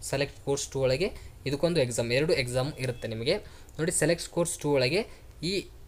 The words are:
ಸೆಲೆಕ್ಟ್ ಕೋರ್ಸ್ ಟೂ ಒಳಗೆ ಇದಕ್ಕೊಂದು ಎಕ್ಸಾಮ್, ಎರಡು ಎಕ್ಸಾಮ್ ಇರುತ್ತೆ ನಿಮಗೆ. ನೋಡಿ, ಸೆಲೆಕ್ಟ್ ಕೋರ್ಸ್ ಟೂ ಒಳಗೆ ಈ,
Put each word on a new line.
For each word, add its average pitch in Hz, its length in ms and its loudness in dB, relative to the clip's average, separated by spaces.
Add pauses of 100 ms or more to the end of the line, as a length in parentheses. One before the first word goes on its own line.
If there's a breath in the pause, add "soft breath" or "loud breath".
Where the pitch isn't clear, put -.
ಸೆಲೆಕ್ಟ್ - 440 -4
ಕೋರ್ಸ್ 139 220 -2
ಟೂ 135 120 -4
ಒಳಗೆ 135 320 4 (340 loud breath)
ಇದಕ್ಕೊಂದು 156 360 4
ಎಕ್ಸಾಮ್, 117 300 2
ಎರಡು 151 220 4
ಎಕ್ಸಾಮ್ 131 460 0
ಇರುತ್ತೆ 123 280 -4
ನಿಮಗೆ. 117 300 0 (420 loud breath)
ನೋಡಿ, 165 120 0
ಸೆಲೆಕ್ಟ್ 165 380 2
ಕೋರ್ಸ್ 170 280 -2
ಟೂ 147 120 -2
ಒಳಗೆ 143 380 4 (360 loud breath)
ಈ, 180 220 -2 (220)